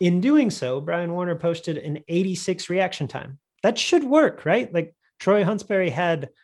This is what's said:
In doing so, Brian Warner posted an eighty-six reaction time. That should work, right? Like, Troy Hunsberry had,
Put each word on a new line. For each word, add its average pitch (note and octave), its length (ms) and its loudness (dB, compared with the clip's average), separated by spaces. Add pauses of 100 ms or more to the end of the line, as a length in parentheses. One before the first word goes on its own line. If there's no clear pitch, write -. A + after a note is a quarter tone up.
In F3+ 200 2
doing C4+ 300 4
so, B2+ 300 -4
Brian E3+ 320 -4
Warner F3 240 -4
posted E3+ 420 -4
an D3+ 300 -8
eighty-six F#3 600 -2
reaction F3+ 360 -2
time. C3+ 320 -10 (240)
That A3+ 160 2
should - 240 2
work, C#4 440 2
right? A3 260 0
Like, E3 220 -2 (240)
Troy G3+ 260 4
Hunsberry F#3+ 460 0
had, D#3+ 400 -2 (140)